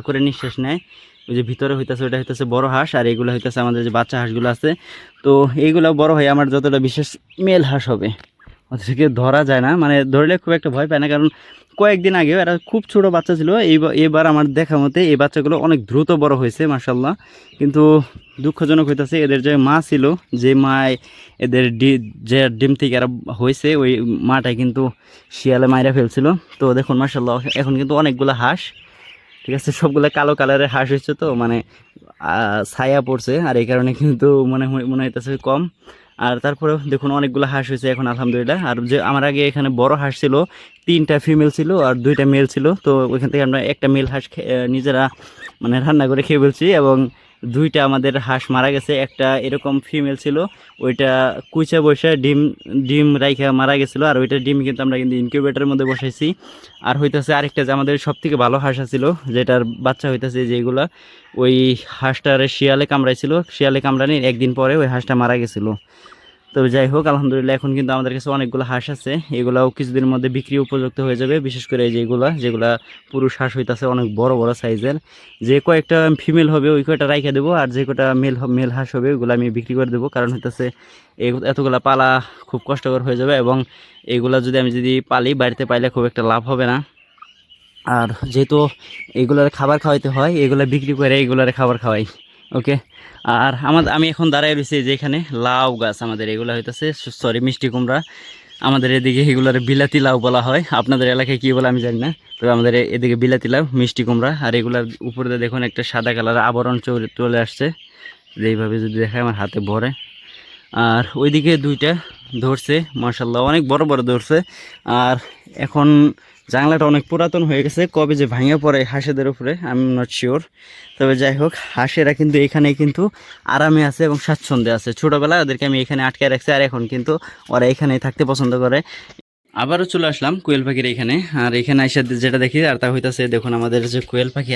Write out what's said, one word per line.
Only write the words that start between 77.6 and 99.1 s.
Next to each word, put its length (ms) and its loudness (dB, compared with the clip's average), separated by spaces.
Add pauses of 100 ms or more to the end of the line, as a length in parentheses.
আর 140 0
যে 120 0
কয়টা 180 -2 (180)
মেল 160 0
হ-, 180 -4
মেল 180 0
হাঁস 200 -6
হবে 180 -2
ওইগুলো 240 -2
আমি 80 0 (120)
বিক্রি 220 -6
করে 160 -2
দেবো। 200 -4
কারণ 200 0
হইতাছে 300 -6 (600)
এই, 40 0 (220)
এতগুলা 360 0
পালা 220 4 (400)
খুব 180 -6
কষ্টকর 400 -2
হয়ে 140 0
যাবে, 120 2 (100)
এবং 140 2 (580)
এগুলা 300 0
যদি 160 0
আমি 160 0
যদি 160 0 (180)
পালি, 200 2 (100)
বাড়িতে 300 0
পাইলে 240 2
খুব 140 0
একটা 120 -4 (100)
লাভ 100 0 (100)
হবে 200 0
না। 60 0 (1200)
আর 100 2 (260)
যেহেতু 240 2 (640)
এগুলার 360 2
খাবার 260 0
খাওয়াইতে 320 0
হয়, 160 0 (120)
এগুলা 200 2 (100)
বিক্রি 260 -2
করে 240 2
এগুলার 260 2 (100)
খাবার 240 0
খাওয়াই। 220 -2 (540)
ওকে, 160 0 (680)
আর 100 0 (160)
আমার, 140 4 (140)
আমি 160 0
এখন 200 -2
দাঁড়ায় 240 0
রয়েছি 180 -4 (120)
যে 100 0
এখানে 200 -4 (280)
লাউ 240 2 (120)
গাছ 240 -2
আমাদের, 280 -6
এগুলা 240 -6
হইতাছে, 280 -8 (360)
সরি, 260 -2
মিষ্টি 260 -4
কুমড়া। 240 -2 (720)
আমাদের 300 2
এদিকে 240 0 (100)